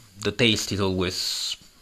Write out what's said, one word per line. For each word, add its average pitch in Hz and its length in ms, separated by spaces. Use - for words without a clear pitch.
the 101 120
taste 110 400
is 95 80
always 92 800